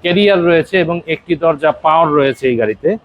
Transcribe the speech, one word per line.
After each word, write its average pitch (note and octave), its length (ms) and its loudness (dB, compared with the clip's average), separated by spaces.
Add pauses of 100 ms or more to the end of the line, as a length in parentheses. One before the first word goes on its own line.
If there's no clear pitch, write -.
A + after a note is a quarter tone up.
ক্যারিয়ার F#3 420 2
রয়েছে E3+ 360 0
এবং E3+ 280 -2
একটি E3 280 -4
দরজা D3+ 360 0
পাওয়ার D#3+ 380 0
রয়েছে C#3 380 0
এই B2 100 0
গাড়িতে। A#2 480 -2